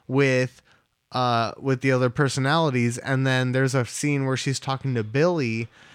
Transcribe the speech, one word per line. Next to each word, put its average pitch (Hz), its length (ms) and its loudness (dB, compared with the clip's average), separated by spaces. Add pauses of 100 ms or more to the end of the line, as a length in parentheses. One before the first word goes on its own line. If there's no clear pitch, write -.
with, 131 540 0 (500)
uh, 120 460 0
with 131 240 -2
the 135 100 2
other 127 180 2
personalities. 135 880 0
And 131 300 0
then 127 240 2
there's 131 240 2
a 123 100 2
scene 143 400 -2
where 131 120 0
she's 131 220 -2
talking 135 360 -4
to 113 80 0
Billy, 120 640 0 (280)